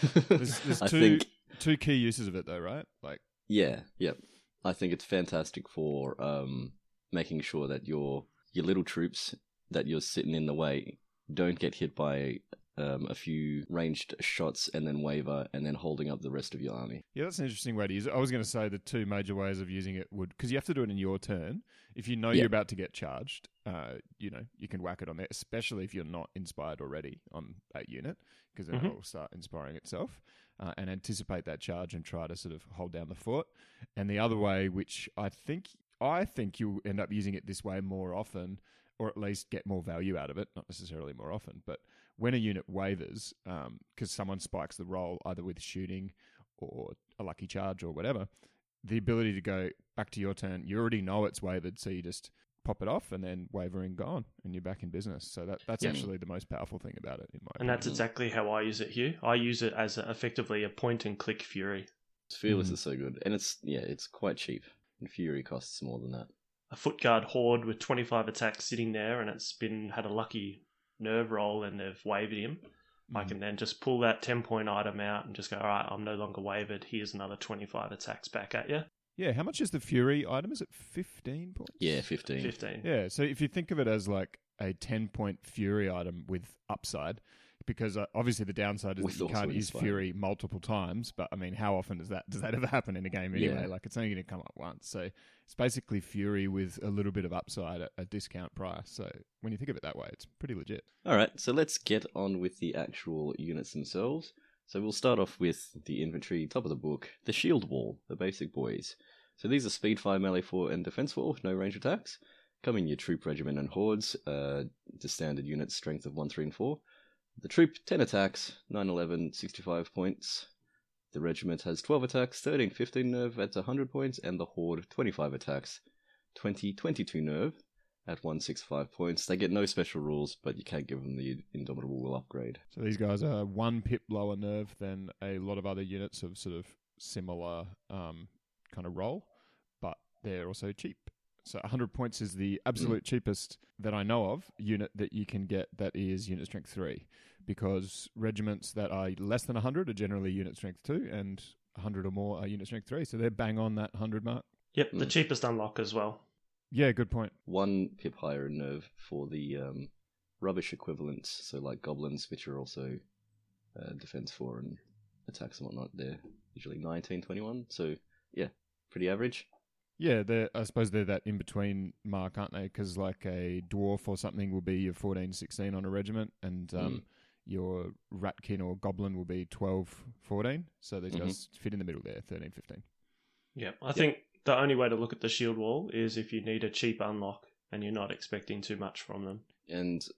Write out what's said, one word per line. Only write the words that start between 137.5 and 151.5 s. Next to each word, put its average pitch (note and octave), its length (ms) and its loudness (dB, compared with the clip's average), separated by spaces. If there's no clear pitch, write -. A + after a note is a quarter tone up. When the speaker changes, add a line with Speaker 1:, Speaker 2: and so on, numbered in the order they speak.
Speaker 2:
um, E2+ 380 -8
kind F2+ 140 -8
of F2 100 -6
role, B2 300 -4
but E2+ 160 -6
they're F#2 240 -4
also G2+ 260 -4
cheap. - 260 -10
So - 200 -8
a G2 40 -6
hundred B2 240 0
points A#2+ 280 -4
is G2 160 -2
the G2 280 2
absolute A#2 400 2
Speaker 1:
Mm. - 20 -18
Speaker 2:
cheapest - 520 0
that G#2 140 0
I G#2 100 2
know G#2+ 280 4
of D#3 280 -2
unit G#2+ 360 2
that G2+ 180 -2
you G#2 140 0
can G2 200 -2
get F#2+ 300 0
that G2 200 -2
is F#2+ 320 0
unit F#2 180 -2
strength - 240 -10
three, E2 360 -4
because F#2+ 680 0
regiments G#2+ 580 -2
that G#2+ 180 0
are F#2+ 280 0
less G#2 260 0
than A#2+ 120 -2
a A2 40 2
hundred C#3+ 280 0
are A2+ 60 -2
generally G2 360 0
unit F#2+ 260 -2
strength F#2 260 -8
two, F3 280 0
and G2 320 -6